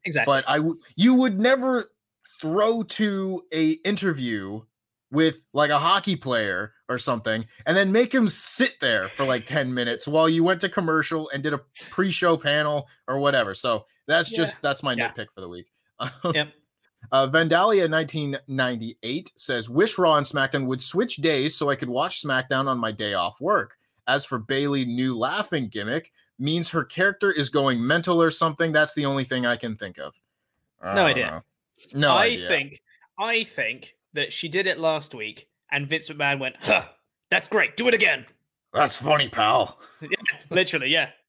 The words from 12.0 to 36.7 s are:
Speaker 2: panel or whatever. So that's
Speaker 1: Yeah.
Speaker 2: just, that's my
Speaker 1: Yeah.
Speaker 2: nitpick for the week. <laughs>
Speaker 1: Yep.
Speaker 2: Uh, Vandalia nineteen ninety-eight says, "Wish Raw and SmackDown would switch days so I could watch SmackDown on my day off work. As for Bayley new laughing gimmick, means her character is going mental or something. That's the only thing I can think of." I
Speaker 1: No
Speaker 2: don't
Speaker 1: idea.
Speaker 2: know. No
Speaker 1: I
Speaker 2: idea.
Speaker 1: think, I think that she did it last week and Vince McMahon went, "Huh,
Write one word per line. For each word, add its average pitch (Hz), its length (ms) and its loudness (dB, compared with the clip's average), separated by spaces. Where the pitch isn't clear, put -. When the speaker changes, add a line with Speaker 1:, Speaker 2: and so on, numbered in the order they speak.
Speaker 2:
panel 147 500 0
or 135 100 -2
whatever. 131 360 2
So 113 320 -2
that's 165 240 2
Speaker 1:
Yeah. 226 80 -6
Speaker 2:
just, 165 240 0
that's 139 200 -2
my 135 120 -2
Speaker 1:
Yeah. 117 180 -4
Speaker 2:
nitpick 104 220 -10
for 98 80 -16
the 90 60 -12
week. 87 180 -14
<laughs> 143 360 -4
Speaker 1:
Yep. 151 180 -2
Speaker 2:
Uh, 135 160 4
Vandalia 165 640 2
nineteen 147 560 -4
ninety-eight 123 880 -6
says, 117 320 -4
"Wish 175 300 0
Raw 170 180 4
and 143 100 2
SmackDown 135 400 -2
would 131 140 -4
switch 240 360 -2
days 147 400 0
so 143 120 -2
I 139 60 2
could 135 140 -8
watch 135 340 -4
SmackDown 135 460 -2
on 127 100 0
my 110 140 -4
day 104 220 -4
off 90 260 -2
work. 160 360 -2
As 139 180 0
for 127 140 -6
Bayley 139 460 -2
new 123 340 -2
laughing 147 500 -4
gimmick, 107 440 -6
means 160 320 -2
her 160 140 -2
character 196 480 0
is 147 180 -2
going 131 340 2
mental 170 380 2
or 165 80 4
something. 160 400 0
That's 151 240 2
the 147 120 -2
only 139 180 0
thing 127 220 -2
I 120 100 2
can 113 200 -8
think 95 220 -12
of." 71 160 -12
I - 140 -6
Speaker 1:
No 202 80 4
Speaker 2:
don't 160 80 4
Speaker 1:
idea. 123 200 0
Speaker 2:
know. 80 120 -12
No 143 200 2
Speaker 1:
I 190 140 6
Speaker 2:
idea. 226 220 -2
Speaker 1:
think, 143 320 -2
I 226 260 -2
think 123 520 -8
that 147 200 -4
she - 160 -8
did 190 200 -2
it 180 100 -2
last 156 340 -2
week 110 360 -12
and 143 160 -4
Vince 156 200 -2
McMahon 143 300 -2
went, 131 220 -6
"Huh, - 260 0